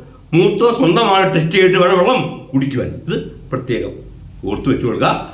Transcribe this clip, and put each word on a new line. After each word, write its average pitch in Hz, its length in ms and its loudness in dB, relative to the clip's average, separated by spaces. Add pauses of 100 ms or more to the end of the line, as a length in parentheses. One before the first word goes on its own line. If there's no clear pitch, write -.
(360)
മൂത്രം 208 440 4
സ്വന്തമായി 190 440 2 (100)
ടെസ്റ്റ് 165 220 0
ചെയ്തിട്ട് 185 260 4
വേണം 185 180 4
വെള്ളം 226 180 2 (320)
കുടിക്കുവാൻ, 127 400 -2 (160)
ഇത് 165 100 -4 (360)
പ്രത്യേകം 123 400 -4 (560)
ഓർത്ത് 104 240 -4
വെച്ചു - 160 -2
കൊടുക്കുക. 110 200 0 (260)